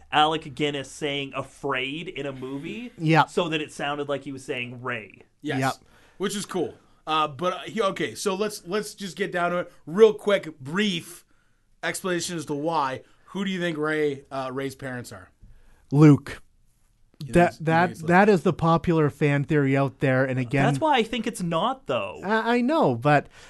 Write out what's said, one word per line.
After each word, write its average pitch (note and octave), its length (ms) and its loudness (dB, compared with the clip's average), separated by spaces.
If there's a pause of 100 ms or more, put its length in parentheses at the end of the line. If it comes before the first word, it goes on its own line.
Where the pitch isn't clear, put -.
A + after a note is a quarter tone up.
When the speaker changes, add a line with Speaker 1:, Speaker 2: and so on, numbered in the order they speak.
(100)
Speaker 1:
Alec D#3 440 2
Guinness C#3+ 360 -4
saying C#3 460 -6
"afraid" C3+ 720 -6
in C3+ 160 -8
a C#3 80 -8
movie, D3+ 640 -10
Speaker 2:
Yep. D#3 320 4
Speaker 1:
so F3 220 -4
that D#3 100 -2
it D3 120 -10
sounded D3 360 -6
like C#3 160 -6
he C#3+ 80 -12
was B2+ 100 -14
saying B2 400 -10
"Rey." A#2 380 -8 (220)
Speaker 3:
Yes. D3 180 -4
Speaker 2:
Yep. C3 120 0 (460)
Speaker 3:
Which F#3 180 -4
is F#3+ 100 -8
cool. D#3 280 -4 (320)
Uh, D#3 220 0
but, D3+ 240 -4
uh, F3+ 140 -10
he, F3+ 160 -4
okay, E3 320 -2
so F#3+ 220 -4
let's, G#3 300 -6
let's G#3 280 -6
just G3 220 -14
get F#3 160 -4
down F3 180 0
to F3 80 -2
it. F3 140 -6 (140)
Real G#3 280 6
quick, G3 460 -2
brief E3+ 680 -4 (560)
explanation E3+ 560 -4
as D3 80 -10
to D3 80 -6
why. C#3+ 480 -2 (280)
Who F#3+ 140 -6
do G3 60 -4
you F#3 100 -4
think F3 160 -4
Rey, D3+ 540 -2
uh, C3+ 220 -6
Rey's C3+ 240 -6
parents B2+ 360 -12
are? F#2+ 180 -20 (600)
Speaker 2:
Luke. D3 500 8 (840)
Speaker 3:
You C#3 100 -12
Speaker 2:
That, F3 60 6
Speaker 3:
think F3 100 6
it's, - 100 -12
you D#3+ 60 -10
Speaker 2:
that, E3 160 2
Speaker 3:
think F3+ 100 0
it's - 100 -14
Luke? D#3+ 60 -4
Speaker 2:
that F#3 200 6
is G3 140 6
the F#3 100 4
popular E3 560 2
fan C#3+ 360 0
theory C#3 320 2
out C3+ 240 0
there, C3 240 2
and B2+ 160 -2
again, C3 240 0
Speaker 1:
That's B3+ 160 2
why D#4 160 4
I A3+ 80 2
think A3+ 240 -4
it's - 120 -6
not, F3+ 460 -2
though. G2+ 380 -4
Speaker 2:
I, A3 320 0
I B3 60 2
know, A#3+ 340 2
but C#3+ 320 2 (220)